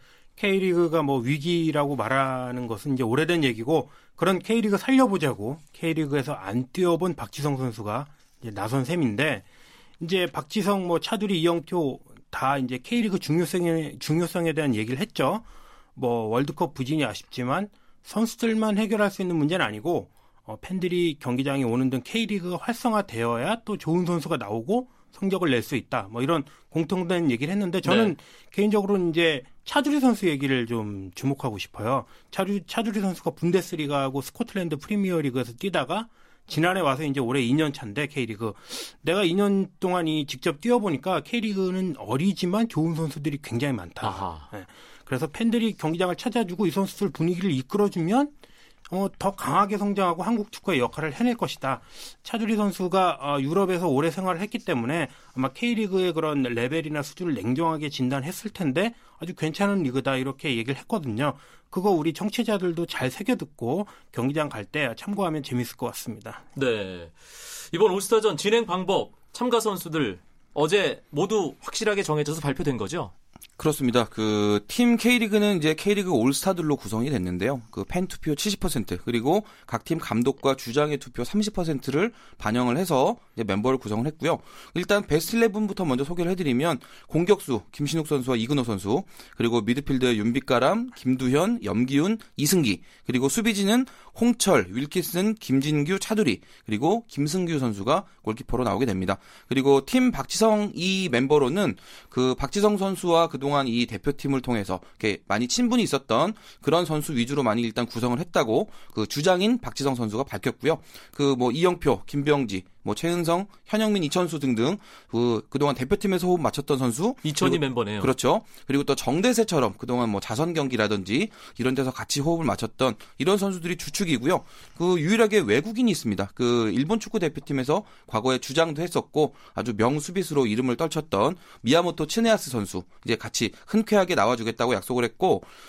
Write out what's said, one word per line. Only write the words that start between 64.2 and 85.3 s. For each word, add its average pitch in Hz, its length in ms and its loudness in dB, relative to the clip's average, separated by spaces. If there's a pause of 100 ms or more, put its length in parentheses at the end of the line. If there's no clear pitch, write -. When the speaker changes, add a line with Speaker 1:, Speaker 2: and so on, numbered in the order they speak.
Speaker 1:
갈 110 160 -10
때 135 320 -2
참고하면 175 480 -4
재밌을 123 320 -4
것 120 120 -6
같습니다. - 560 -12 (120)
Speaker 2:
네. 95 560 -2 (640)
이번 185 180 6
올스타전 202 460 2
진행 220 280 2
방법, 180 460 0 (220)
참가 240 260 2
선수들 160 580 -2 (360)
어제 160 560 2
모두 196 500 0
확실하게 202 440 -2
정해져서 151 360 -2
발표된 143 380 -2
거죠? 107 340 -6 (440)
Speaker 3:
그렇습니다. 123 500 2
그 104 640 2
팀 240 300 4
K리그는 214 600 4
이제 156 160 2
K리그 196 380 0
올스타들로 147 640 2
구성이 110 340 -2
됐는데요. 101 520 -2 (100)
그 98 140 -6
팬 185 220 -2
투표 - 280 -4
칠십 196 240 -2
퍼센트, 123 440 -2
그리고 123 420 0 (200)
각 - 180 -6
팀 165 160 -2
감독과 131 560 0
주장의 143 420 -2
투표 - 260 -8
삼십 208 300 -2
퍼센트를 160 580 -2 (260)
반영을 120 400 0
해서 170 380 2 (200)
이제 113 80 -4
멤버를 107 360 0
구성을 107 260 -2
했고요. 151 340 -2 (360)
일단 202 320 0
베스트 - 300 0